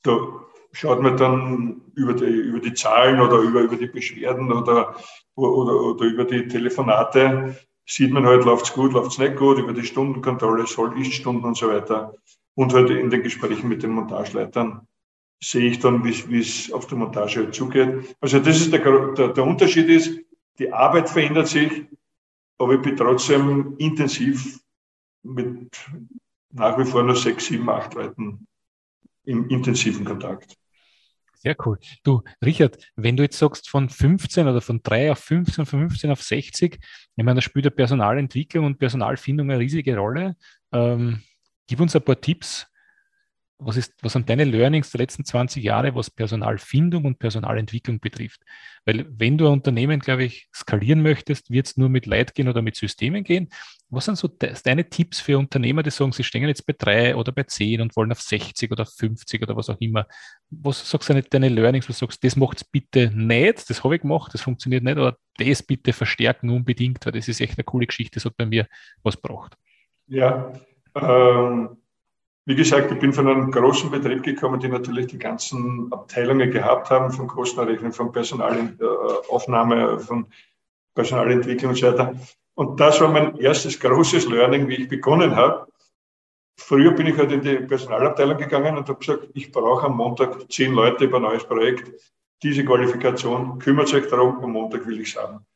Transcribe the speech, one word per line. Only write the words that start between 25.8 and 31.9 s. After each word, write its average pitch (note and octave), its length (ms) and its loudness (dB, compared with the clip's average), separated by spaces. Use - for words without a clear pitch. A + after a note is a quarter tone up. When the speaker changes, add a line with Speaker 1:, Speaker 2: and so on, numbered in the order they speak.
Speaker 1:
nach A#2 260 -2
wie C3 80 0
vor B2 160 2
nur B2 140 2
sechs, A2+ 320 -2
sieben, A#2 240 -2
acht G#2+ 240 -6
Leuten G#2 500 -12
im B2 260 -4
intensiven A#2 560 -2
Kontakt. - 500 -12
Speaker 2:
Sehr C#3+ 140 -2
cool. G#2+ 140 -2